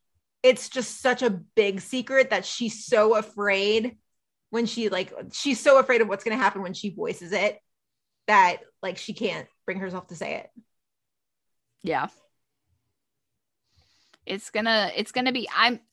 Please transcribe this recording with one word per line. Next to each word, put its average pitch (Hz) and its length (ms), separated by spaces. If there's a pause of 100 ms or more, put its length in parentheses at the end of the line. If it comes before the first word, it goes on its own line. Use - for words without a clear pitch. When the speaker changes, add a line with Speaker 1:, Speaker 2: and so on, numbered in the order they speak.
(440)
Speaker 1:
it's 254 240
just - 340
such 247 200
a 247 80
big 196 500
secret 262 520
that 190 140
she's - 400
so 220 300
afraid 208 800 (540)
when 233 160
she, 220 240
like, 185 240 (180)
she's 269 300
so 269 180
afraid 254 220
of 208 80
what's 202 160
gonna 220 100
happen 202 260
when 185 120
she 202 200
voices 170 380
it 208 260 (680)
that, 190 300 (240)
like, 185 160
she - 160
can't 165 340 (180)
bring 190 140
herself 185 280
to 175 80
say 151 200
it. - 140 (1300)
Speaker 2:
Yeah. 156 260 (2250)
It's - 260
gonna, 220 440
it's 214 160
gonna 254 220
be, 247 200
I'm, 220 260 (140)